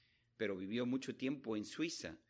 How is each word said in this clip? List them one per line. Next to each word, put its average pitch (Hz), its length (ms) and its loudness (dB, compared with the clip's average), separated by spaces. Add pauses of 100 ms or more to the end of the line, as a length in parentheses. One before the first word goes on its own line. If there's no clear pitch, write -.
(380)
pero 101 180 2
vivió 107 300 0
mucho 127 300 2
tiempo 131 380 0
en 104 120 0
Suiza 101 500 -2 (140)